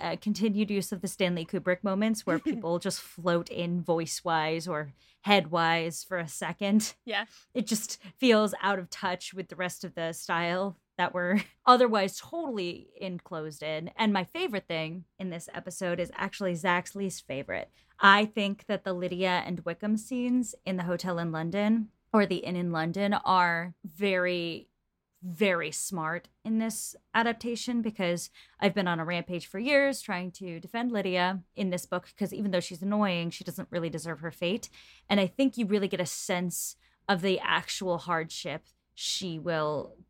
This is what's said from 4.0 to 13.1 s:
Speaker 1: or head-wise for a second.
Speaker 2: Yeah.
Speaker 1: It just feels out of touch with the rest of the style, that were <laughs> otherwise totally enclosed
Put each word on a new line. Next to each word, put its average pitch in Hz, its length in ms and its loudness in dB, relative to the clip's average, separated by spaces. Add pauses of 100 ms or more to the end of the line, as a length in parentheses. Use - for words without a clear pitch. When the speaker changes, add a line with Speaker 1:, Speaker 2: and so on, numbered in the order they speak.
Speaker 1:
or 151 260 -4 (300)
head-wise 165 800 2
for 185 140 -6
a 165 100 -4
second. 196 680 0 (120)
Speaker 2:
Yeah. 214 200 -2 (280)
Speaker 1:
It 247 140 -2
just - 320 -4 (180)
feels 214 440 6
out 190 180 2
of 175 100 -10
touch - 440 -4
with 185 160 -8
the 175 60 -14
rest 180 280 -4
of 175 120 -10
the 165 180 -4
style, 175 640 -2 (240)
that 180 140 0
were 180 240 2 (140)
<laughs> - 120 -20
otherwise 226 540 6
totally 233 760 -6
enclosed 165 680 -8